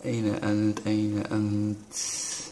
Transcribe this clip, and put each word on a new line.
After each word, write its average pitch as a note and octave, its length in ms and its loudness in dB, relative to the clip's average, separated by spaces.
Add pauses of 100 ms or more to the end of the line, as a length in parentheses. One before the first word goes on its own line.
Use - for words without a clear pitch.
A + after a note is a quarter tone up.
أين A#2 220 0
أنت؟ G#2 600 2
أين G#2+ 320 2
أنت؟ G#2 760 0 (580)